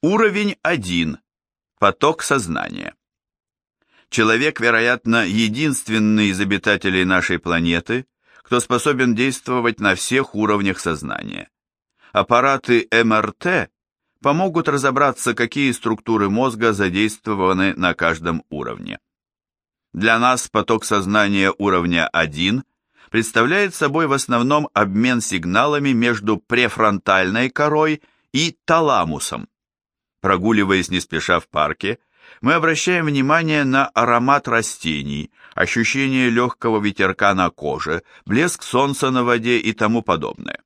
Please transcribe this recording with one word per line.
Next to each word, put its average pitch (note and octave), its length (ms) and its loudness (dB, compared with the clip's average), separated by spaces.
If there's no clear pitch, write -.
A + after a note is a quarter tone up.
Уровень G#3 600 2
один. F2+ 560 -2
Поток C#3+ 440 2
сознания. G1+ 720 -4
Человек, A#2+ 520 2
вероятно, A#2 680 2
единственный A2 1000 0
из F#2+ 120 -2
обитателей G2 640 0
нашей F2+ 340 0
планеты, E2+ 680 -2
кто B2 180 0
способен B2 540 0
действовать B2 680 -2
на G2+ 140 2
всех C3+ 400 -2
уровнях G2+ 440 0
сознания. G#1 720 -8
Аппараты A#2+ 760 2
М A2+ 220 4
Р G#2+ 200 0
Т F3 360 -2
помогут D#3+ 460 0
разобраться, C3+ 680 0
какие B2+ 380 0
структуры A2 580 0
мозга A2+ 420 0
задействованы G2 1000 0
на F2 200 0
каждом E2 540 -2
уровне. A1 520 -12
Для A2+ 260 2
нас B2 300 0
поток A2 360 0
сознания G2 760 0
уровня F2 500 2
один E2+ 560 -2
представляет C#3+ 640 0
собой D#3 320 0
в C3+ 60 0
основном C3+ 640 0
обмен G#2+ 460 2
сигналами A#2 720 0
между A2 480 0
префронтальной G#2+ 1120 0
корой D3+ 520 0
и D#3 320 -2
таламусом. F#2+ 840 0
Прогуливаясь F#2+ 720 2
не F2 100 -2
спеша E2 400 0
в - 80 -20
парке, D#2 500 -4
мы C#3 140 2
обращаем E3 520 0
внимание D3+ 580 0
на C3+ 220 2
аромат A#2+ 600 0
растений, D2+ 840 -4
ощущение C3 720 0
лёгкого A#2 520 0
ветерка G2+ 540 0
на F2+ 160 0
коже, D2+ 520 -6
блеск C3+ 400 -2
солнца C3+ 460 0
на B2+ 120 0
воде A#2+ 360 2
и A2 140 -2
тому A2 300 0
подобное. G1+ 640 -4